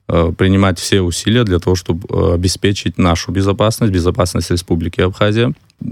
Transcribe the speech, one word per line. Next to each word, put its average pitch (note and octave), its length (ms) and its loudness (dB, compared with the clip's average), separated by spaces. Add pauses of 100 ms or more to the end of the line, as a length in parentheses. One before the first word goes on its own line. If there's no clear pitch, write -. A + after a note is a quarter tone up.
э, E2+ 300 2
принимать F#2+ 420 2
все G2+ 220 0
усилия G2+ 420 0
для F#2 160 2
того, F2+ 160 2
чтобы, F2 340 -4
э, F2 260 2
обеспечить F#2 640 -2
нашу F2 360 0
безопасность, G2+ 580 0
безопасность F2 600 0
Республики E2+ 500 -2
Абхазия. G#2 500 0 (400)